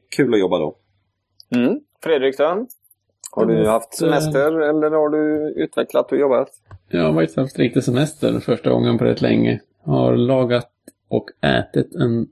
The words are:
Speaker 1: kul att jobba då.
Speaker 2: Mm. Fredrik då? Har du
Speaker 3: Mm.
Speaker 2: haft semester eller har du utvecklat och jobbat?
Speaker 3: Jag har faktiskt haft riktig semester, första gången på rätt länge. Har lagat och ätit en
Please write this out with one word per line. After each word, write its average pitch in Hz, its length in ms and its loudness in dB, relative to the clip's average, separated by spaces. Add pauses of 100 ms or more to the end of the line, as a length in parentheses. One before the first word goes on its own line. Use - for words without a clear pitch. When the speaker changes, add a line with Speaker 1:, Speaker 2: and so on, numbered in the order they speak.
(160)
Speaker 1:
kul 127 180 2
att 107 60 4
jobba 90 200 0
då. 76 160 -4 (800)
Speaker 2:
Mm. 143 240 0 (240)
Fredrik 135 340 0
då? 180 280 0 (640)
Har 110 140 0
du 113 100 2
Speaker 3:
Mm. 110 120 2
Speaker 2:
haft 113 260 -2
semester 151 760 0
eller 151 220 0
har 156 180 0
du 151 440 -2 (100)
utvecklat 135 480 -2
och 135 60 0
jobbat? 135 300 2 (420)
Speaker 3:
Jag 170 140 0
har 156 100 2
faktiskt 160 240 0
haft 135 220 -4
riktig 131 240 0
semester, 120 560 -2
första 117 300 -2
gången 120 280 2
på 120 80 0
rätt - 160 0
länge. 113 400 2 (220)
Har 127 320 2
lagat 123 520 0 (400)
och - 220 -4 (120)
ätit 73 540 -2
en 117 360 -2